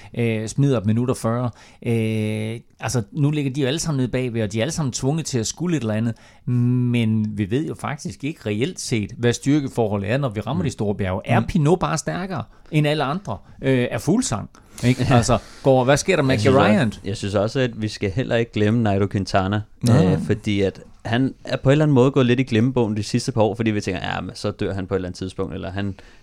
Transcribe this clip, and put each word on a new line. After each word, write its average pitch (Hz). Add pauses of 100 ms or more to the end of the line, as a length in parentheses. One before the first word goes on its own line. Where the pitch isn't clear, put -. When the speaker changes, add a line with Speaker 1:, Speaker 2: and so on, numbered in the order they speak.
(180)
Speaker 1:
øh, 110
smider 139
minutter 120
fyrre. 120 (360)
Øh, 110 (200)
altså, 123 (100)
nu 151
ligger 143
de 143
jo 131
alle 143
sammen 156
nede 127
bagved, 123
og 98
de 113
er 110
alle 156
sammen 143
tvunget 151
til 127
at 110
skulle 170
et 127
eller 110
andet, 117 (380)
men 120
vi 101
ved 147
jo 147
faktisk -
ikke 156
reelt 117
set, 104
hvad 117
styrkeforholdet 117
er, 127
når 143
vi 107
rammer 165
Speaker 2:
Mm. 160
Speaker 1:
de 123
store 104
bjerge. 95
Er 147
Speaker 2:
Mm. 117
Speaker 1:
Pinot 165
bare 151
stærkere 175 (280)
end 151
alle 151
andre? 135 (240)
Øh, 127
er 120
Fuglsang, 147 (340)
ikke? 123
Speaker 3:
Ja. 123
Speaker 1:
Altså, 117 (240)
går, 131
hvad 139
sker 185
der 151
med 131
Speaker 3:
Jeg 107
synes 131
Speaker 1:
Geraint? 170
Speaker 3:
også, -
jeg 98
synes 101
også, 107
at 113
vi 107
skal 101
heller 123
ikke 117
glemme 107
Nairo 101
Quintana, 98 (200)
Speaker 2:
Nej. 135
Speaker 3:
øh, -
fordi 104
at 95 (240)
han 123 (100)
er -
på 135
en 135
eller 156
anden 151
måde 127
gået 135
lidt 123
i -
glemmebogen 117
de 104
sidste 123
par 110
år, 107
fordi 110
vi 104
tænker, 92 (140)
"Ja, 90
men 90
så -
dør 98
han 95
på 101
et 95
eller 92
andet 90
tidspunkt," 92
eller 90
"Han, 98 (280)